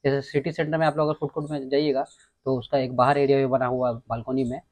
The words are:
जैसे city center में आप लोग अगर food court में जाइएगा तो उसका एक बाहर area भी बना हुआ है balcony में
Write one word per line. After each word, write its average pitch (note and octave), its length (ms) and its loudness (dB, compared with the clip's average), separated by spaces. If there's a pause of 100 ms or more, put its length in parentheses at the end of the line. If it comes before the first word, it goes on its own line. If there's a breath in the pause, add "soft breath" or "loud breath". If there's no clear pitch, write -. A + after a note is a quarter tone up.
जैसे C#3 200 0
city D3 280 -2
center D#3 260 -2
में D#3+ 100 2
आप D3+ 100 0
लोग D3+ 100 2
अगर D3+ 120 -2
food C#3+ 120 -4
court D3+ 200 -6
में C3+ 180 -6
जाइएगा C#3 360 2 (400 soft breath)
तो C3+ 120 0
उसका B2 200 -4
एक B2+ 180 -2
बाहर C3 220 4
area C#3 200 4
भी C3+ 100 2
बना B2+ 180 0
हुआ B2 240 0
है A#2 60 -2 (140)
balcony C3 340 -4
में B2 180 -4 (100)